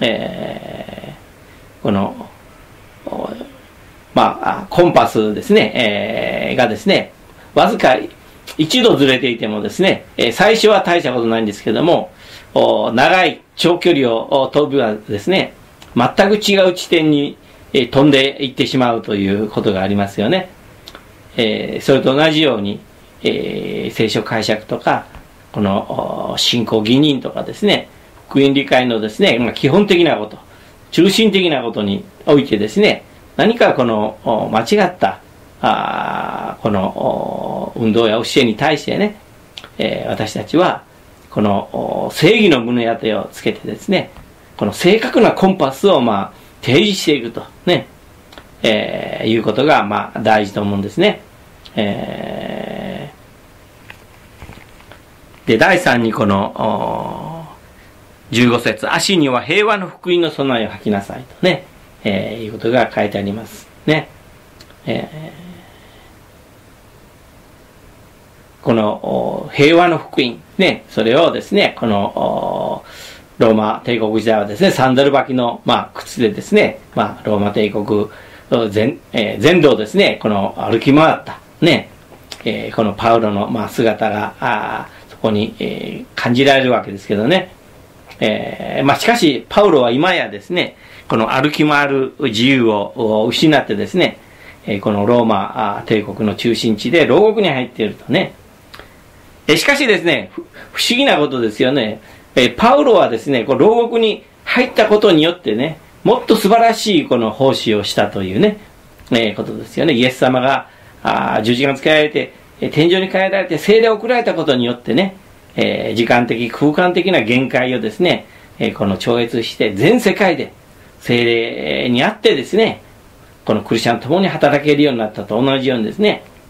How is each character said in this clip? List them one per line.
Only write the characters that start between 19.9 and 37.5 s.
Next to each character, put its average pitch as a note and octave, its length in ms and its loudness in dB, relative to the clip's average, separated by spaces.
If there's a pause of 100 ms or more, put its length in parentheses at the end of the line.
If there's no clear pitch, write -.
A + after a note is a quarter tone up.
ま G2+ 120 0
す - 140 -6
よ G#2 80 0
ね。 F#3 200 -2 (880)
え G#2+ 420 -2
ー、 - 20 -10
そ C#3+ 120 2
れ C3 80 4
と C3 140 2
同 D#3 160 2
じ D3+ 100 0
よ C3 160 2
う G#2 40 -6
に、 G2+ 180 -6 (440)
え - 640 -6
ー、 - 20 -8
聖 A2+ 180 -2
書 A2 140 -2
解 A2+ 200 -4
釈 G#2 220 -2
と A#2+ 140 -6
か、 C#3+ 260 -2 (460)
こ - 100 -4
の、 - 720 -4
お、 - 40 -6
信 A#2+ 280 0
仰 A2 120 0
義 A2 220 2
人 C#3+ 220 2
と - 100 -8
か - 120 -8
で - 100 -12
す - 120 -6
ね、 F3 240 0 (380)
福 C#3 160 2
音 C#3 100 4
理 C#3 120 0
解 C3 200 2
の A#2 140 0
で G#2+ 100 -4
す - 120 -4
ね、 D3 180 2
ま A#2 100 0
あ、 G#2 40 -6
基 - 160 0
本 G3 180 4
的 F3 160 4
な C3 140 2
こ G#2+ 80 -8
と、 - 120 -18 (540)
中 F3+ 180 4
心 A3 220 2
的 F3+ 180 0
な C#3 140 -2
こ A#2 80 -4
と G#2+ 100 -4
に G2 220 -4 (220)
お D3 120 6
い C3 80 2
て - 120 -2
で G#2 100 -2
す F#3+ 120 -2
ね、 G3 240 2 (340)
何 G#3+ 200 2
か F#3+ 160 2
こ C3 120 0
の、 G#2+ 380 -2
お、 G#2+ 260 -2
間 A2 120 0
違 G3 260 2
っ - 100 -10
た、 - 220 -2 (420)
あ - 1000 -4
ー、 - 20 -14
こ A#2 100 -2
の、 G2 160 0
お、 - 880 -6